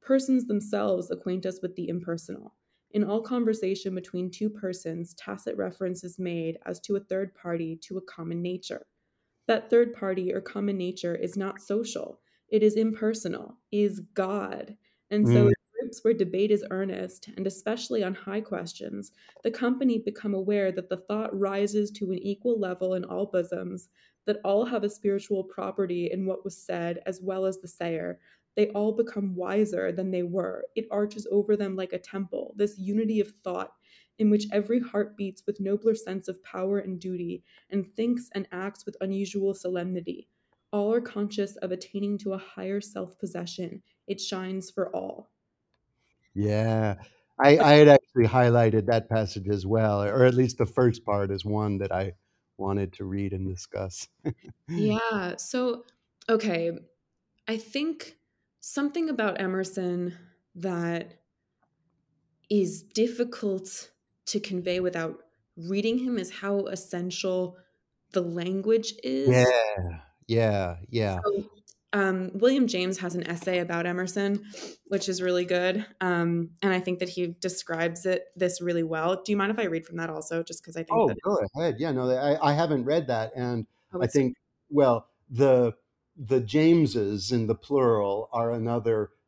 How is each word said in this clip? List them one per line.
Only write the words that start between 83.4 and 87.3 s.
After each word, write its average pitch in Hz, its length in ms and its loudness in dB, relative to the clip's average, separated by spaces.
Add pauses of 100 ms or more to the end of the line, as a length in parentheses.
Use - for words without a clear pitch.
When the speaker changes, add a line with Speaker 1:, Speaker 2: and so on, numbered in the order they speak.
Speaker 1:
Oh, 180 80 -4
Speaker 2:
I 180 40 2
Speaker 1:
it's 117 100 -2
Speaker 2:
think, 131 220 4 (320)
well, 135 400 4 (200)
the, 123 440 6 (440)
the 131 240 0
Jameses 117 920 4